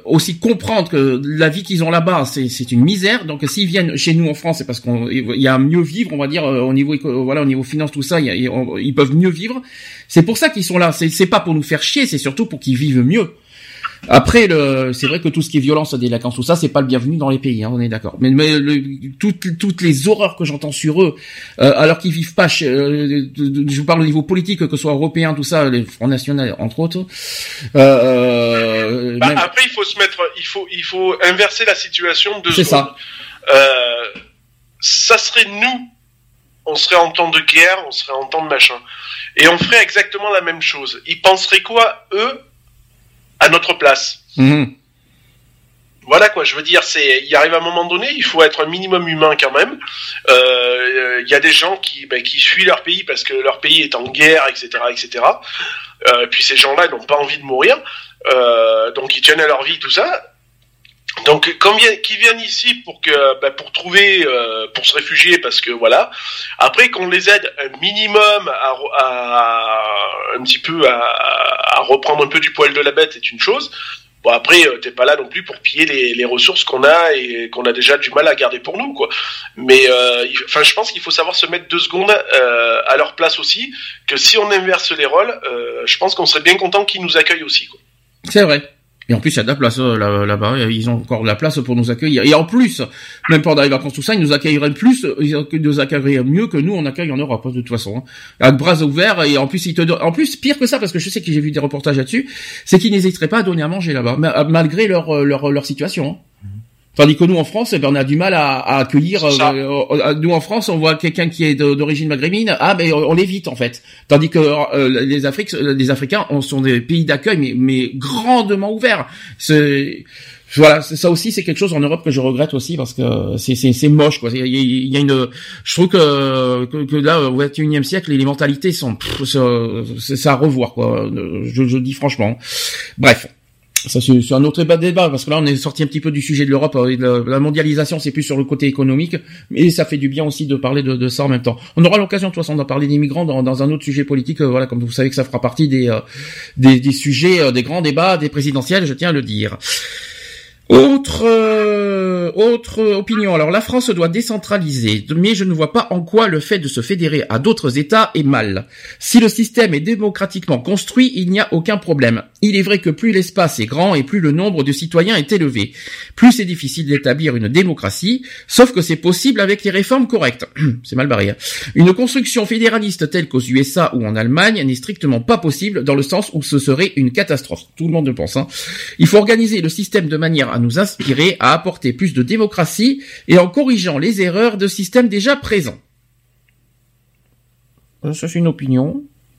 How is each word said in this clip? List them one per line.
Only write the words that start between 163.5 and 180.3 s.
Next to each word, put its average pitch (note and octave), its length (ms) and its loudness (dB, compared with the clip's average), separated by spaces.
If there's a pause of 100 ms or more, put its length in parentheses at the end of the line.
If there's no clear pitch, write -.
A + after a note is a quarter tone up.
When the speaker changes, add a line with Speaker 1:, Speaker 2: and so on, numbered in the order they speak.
Speaker 1:
est G#2+ 80 -2
grand E3+ 260 0
et D3 80 2
plus G3 180 -2
le D#3 120 2
nombre E3+ 320 0
de C#3 80 -2
citoyens E3+ 460 0
est C#3+ 140 -2
élevé. C3+ 420 0 (420)
Plus A#3+ 160 8
c'est A3 140 0
difficile D#3+ 420 -6
d'établir C#3 480 0
une A2 120 -2
démocratie, F3+ 760 -2 (240)
sauf B3+ 260 6
que F3 80 0
c'est E3 140 -2
possible F#3 460 0
avec G3+ 240 0
les G3 40 0
réformes G3+ 380 0
correctes. D3 480 -2
<clears throat> B2+ 280 -2
C'est - 120 -8
mal C3 100 -2
barré, G#2 240 0
hein. G#2 60 -6 (400)
Une F3 180 6
construction A#3+ 540 -2
fédéraliste A3 640 -2
telle F3 160 -2
qu'aux B2+ 120 -2
U B2+ 200 0
S C3+ 180 -2
A E3+ 160 0
ou A#2+ 100 -2
en G#2+ 120 -4
Allemagne D#3+ 480 0
n'est C3 100 0
strictement C3 480 -4
pas A3+ 160 2
possible E3+ 460 -4
dans C#3+ 100 0
le C#3 80 0
sens - 320 -2
où D3+ 80 -4
ce C#3+ 160 -2
serait C#3+ 380 0
une B2+ 160 0
catastrophe. - 540 -4 (100)
Tout D#3+ 100 -6
le E3 60 -2
monde D#3+ 160 0
le B2 80 -2
pense, - 200 -6
hein. C3+ 120 -2 (500)
Il E3 80 4
faut G3+ 120 6
organiser A3 440 2
le D#3+ 80 0
système F#3+ 380 -2
de D3+ 100 -2
manière D#3 380 0